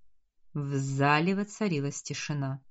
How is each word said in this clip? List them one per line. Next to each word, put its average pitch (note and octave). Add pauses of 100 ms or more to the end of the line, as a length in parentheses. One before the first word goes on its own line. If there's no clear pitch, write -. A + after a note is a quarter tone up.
(540)
В C#3+
зале C#3
воцарилась F#3+
тишина. C#3